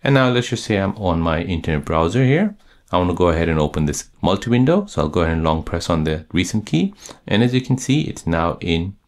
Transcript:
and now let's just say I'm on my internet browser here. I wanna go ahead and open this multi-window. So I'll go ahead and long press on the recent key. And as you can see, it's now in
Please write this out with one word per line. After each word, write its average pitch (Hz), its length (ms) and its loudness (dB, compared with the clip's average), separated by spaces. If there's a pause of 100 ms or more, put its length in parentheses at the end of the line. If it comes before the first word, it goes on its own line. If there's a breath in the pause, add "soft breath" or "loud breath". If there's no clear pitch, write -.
and 139 100 4
now 131 160 6
let's 123 200 0
just - 160 -4
say 107 120 2
I'm 98 200 0
on 87 240 0
my 82 200 0
internet 80 440 -2
browser 85 380 2
here. 170 320 2 (360 soft breath)
I 90 80 2
wanna 90 160 0
go 87 140 4
ahead 82 200 0
and 80 100 2
open 76 280 0
this - 240 -6 (100)
multi-window. 127 640 2
So - 160 -4
I'll 76 80 0
go 87 120 0
ahead 82 160 0
and 80 60 -2
long 80 200 0
press - 260 -6
on 82 140 0
the 78 280 -4
recent 101 360 -2
key. 185 260 0 (320 loud breath)
And 107 160 2
as 123 100 2
you 127 100 0
can 127 180 -2
see, 143 220 0
it's - 260 -8
now 82 340 -2
in 87 340 -2 (120)